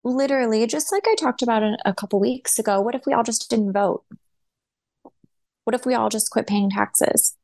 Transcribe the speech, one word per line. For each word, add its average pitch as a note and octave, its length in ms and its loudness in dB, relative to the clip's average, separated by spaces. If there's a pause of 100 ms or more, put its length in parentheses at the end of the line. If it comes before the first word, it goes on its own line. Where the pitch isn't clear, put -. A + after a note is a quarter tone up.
literally, B3 600 2
just D4+ 260 -4
like G4+ 160 0
I A4 80 4
talked B3+ 260 -2
about A3+ 220 2
a, G#3+ 200 0
a G3+ 80 2
couple G3+ 280 -2
weeks B3 380 0
ago, G#3 220 0
what A#3 140 -2
if B3+ 120 -6
we C#4 60 0
all A#3 120 2
just A3+ 260 -4
didn't G#3 220 0
vote? G3+ 320 0 (1600)
What A3+ 100 -2
if A#3+ 100 -6
we B3+ 100 0
all A3 140 0
just G#3+ 220 -2
quit - 160 -2
paying G3+ 240 0
taxes? - 720 0